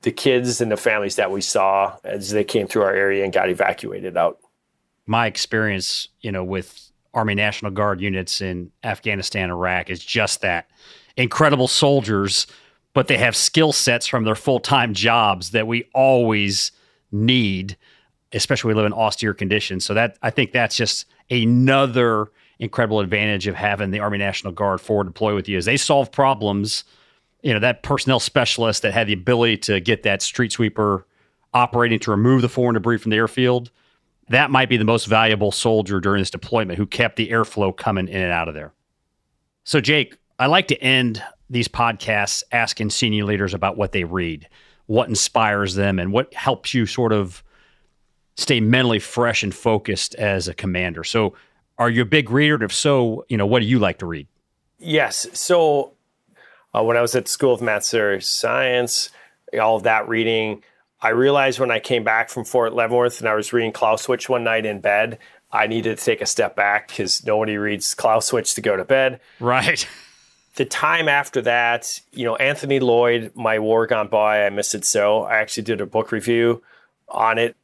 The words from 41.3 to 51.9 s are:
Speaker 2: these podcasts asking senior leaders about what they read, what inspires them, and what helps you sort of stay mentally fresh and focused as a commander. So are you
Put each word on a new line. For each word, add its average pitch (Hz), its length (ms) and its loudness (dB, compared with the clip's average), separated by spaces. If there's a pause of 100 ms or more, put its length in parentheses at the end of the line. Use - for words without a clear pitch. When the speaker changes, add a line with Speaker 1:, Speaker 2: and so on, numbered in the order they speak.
Speaker 2:
these 120 180 -2
podcasts 107 840 -2
asking 113 400 -2
senior 107 320 0
leaders 101 300 -2
about 92 240 -2
what 104 160 -2
they 95 100 -2
read, 85 440 -6 (380)
what 117 240 0
inspires 101 680 0
them, 98 220 0
and 90 140 -2
what 120 220 0
helps - 400 -4
you 120 120 2
sort 113 280 0
of 98 300 -2 (920)
stay 127 220 0
mentally 117 400 4
fresh 117 440 -2
and 98 120 -4
focused 107 600 -2
as 98 320 -2
a 87 60 -8
commander. 90 500 -4
So 110 320 0 (420)
are 120 120 2
you 120 140 2